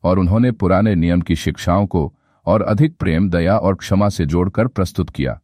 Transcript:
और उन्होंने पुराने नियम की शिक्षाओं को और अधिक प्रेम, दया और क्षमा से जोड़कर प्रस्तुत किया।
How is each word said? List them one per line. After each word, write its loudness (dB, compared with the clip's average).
और 2
उन्होंने 2
पुराने 2
नियम 2
की -2
शिक्षाओं -2
को -4
और 2
अधिक 0
प्रेम, 0
दया 0
और 0
क्षमा 0
से -4
जोड़कर -2
प्रस्तुत -4
किया। -6